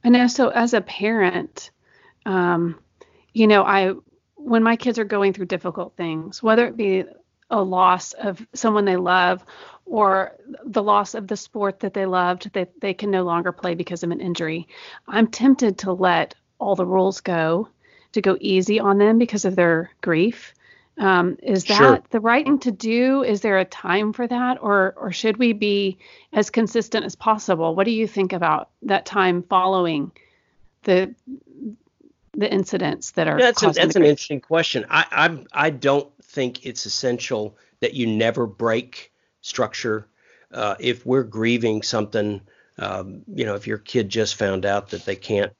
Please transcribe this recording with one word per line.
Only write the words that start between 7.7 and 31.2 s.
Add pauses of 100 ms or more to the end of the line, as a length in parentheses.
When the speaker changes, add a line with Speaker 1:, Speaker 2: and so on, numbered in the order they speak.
Speaker 1:
of (100)
someone
they
love (420)
or (320)
the
loss
of
the
sport
that
they
loved
that
they
can
no
longer
play
because
of
an
injury, (400)
I'm
tempted
to
let (240)
all
the
rules
go, (440)
to
go
easy
on
them
because
of
their (100)
grief. (440)
Um,
is
Speaker 2:
Sure.
Speaker 1:
that
the
right
thing
to
do?
Is
there
a
time
for
that?
Or,
or
should
we
be (360)
as
consistent
as
possible?
What
do
you
think
about (140)
that
time
following (680)
the, (1200)